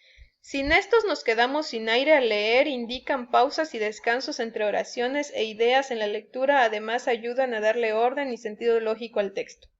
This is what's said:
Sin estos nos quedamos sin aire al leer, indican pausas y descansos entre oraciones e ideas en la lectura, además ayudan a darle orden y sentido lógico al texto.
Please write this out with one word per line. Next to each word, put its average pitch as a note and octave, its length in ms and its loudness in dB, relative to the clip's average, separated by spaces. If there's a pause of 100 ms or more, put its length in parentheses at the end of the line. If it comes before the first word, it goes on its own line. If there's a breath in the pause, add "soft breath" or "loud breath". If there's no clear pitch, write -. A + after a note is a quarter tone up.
(420 soft breath)
Sin C#4 300 -4
estos G4+ 340 4
nos D#4 180 -2
quedamos B3 440 2
sin A3 200 -6
aire C4 260 4
al C4+ 140 6
leer, A3 400 2
indican B3+ 640 -4
pausas C#4+ 420 2
y A#3 60 -6
descansos A#3 600 -4
entre A3+ 260 -4
oraciones A#3+ 680 -2
e A3 120 -2
ideas A#3 440 2
en A#3 100 -4
la G#3+ 80 -2
lectura, B3+ 580 0
además A3 420 -2
ayudan A#3+ 460 -2
a G#3+ 80 -4
darle A3 320 0
orden B3+ 400 0
y A#3 40 -8
sentido A3+ 420 0
lógico A3 420 -4
al G3 120 -2
texto. - 360 -12 (100)